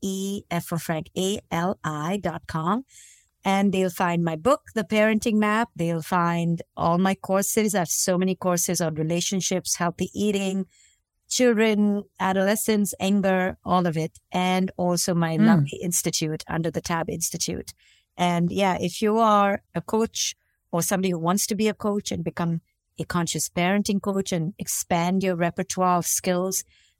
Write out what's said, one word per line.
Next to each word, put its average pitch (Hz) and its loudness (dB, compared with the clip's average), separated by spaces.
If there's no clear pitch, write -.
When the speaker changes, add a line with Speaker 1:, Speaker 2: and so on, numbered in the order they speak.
Speaker 1:
E, 196 -4
F 170 -4
for 170 -4
Frank, 156 -6
A 190 -2
L 170 -2
I 156 -4
dot 170 -8
com. 180 -2
And 196 4
they'll 185 0
find 175 0
my 165 -2
book, 226 0
The 220 -2
Parenting 214 2
Map. 214 2
They'll 170 -2
find 170 0
all 165 2
my 190 2
courses. 202 0
I 196 2
have 165 0
so - 0
many 185 0
courses 175 0
on 160 -2
relationships, 170 -2
healthy 175 -2
eating, 196 -2
children, 208 2
adolescents, 196 2
anger, 190 2
all 180 2
of 165 0
it. 160 -4
And 185 2
also 175 0
my 165 0
Speaker 2:
Mm. 208 6
Speaker 1:
lovely 170 4
institute 160 -4
under 165 -2
the 165 -4
Tab 165 -4
Institute. - -6
And 175 2
yeah, 190 2
if 175 -4
you 214 2
are 208 4
a 165 -4
coach - -2
or 170 0
somebody 190 0
who 170 -2
wants 175 0
to 214 -4
be 214 0
a 208 0
coach 208 -4
and 170 -4
become 165 -2
a 165 -6
conscious 165 -2
parenting 196 0
coach 196 -2
and 170 -2
expand 180 0
your 185 0
repertoire 180 0
of 170 -2
skills, 185 -2